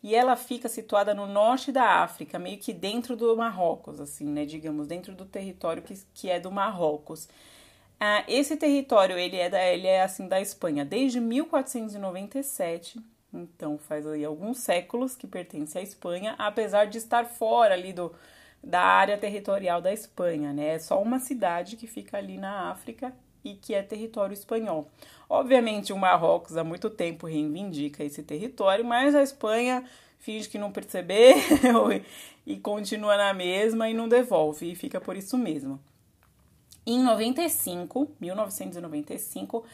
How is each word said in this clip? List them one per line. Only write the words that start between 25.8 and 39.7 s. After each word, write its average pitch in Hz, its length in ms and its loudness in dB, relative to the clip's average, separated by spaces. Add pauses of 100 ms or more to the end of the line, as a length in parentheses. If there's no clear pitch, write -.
o 190 40 -4
Marrocos 170 600 4
há 165 60 -2
muito 175 260 -4
tempo 170 380 -6
reivindica 151 760 -4
esse 147 200 -8
território, 196 600 0
mas 254 300 4
a 285 80 6
Espanha 247 640 0 (340)
finge 214 320 -10
que - 80 -10
não 208 140 -6
percebeu 220 1200 6
<laughs> - 0 -
e, 190 100 -4 (500)
e 196 40 -6
continua 208 580 0
na 202 180 4
mesma 208 540 0
e 226 60 -2
não 226 160 -4
devolve, 175 640 2
e 170 40 -10
fica 277 240 -8
por 185 160 -8
isso 190 220 -4
mesmo. 143 420 -4 (1080)
Em 240 160 2
noventa 240 400 2
e 320 60 0
cinco, 185 720 -4
mil 175 160 -8
novecentos 190 420 -6
e 170 40 -10
noventa 151 320 -8
e - 60 -8
cinco, 202 440 -8 (100)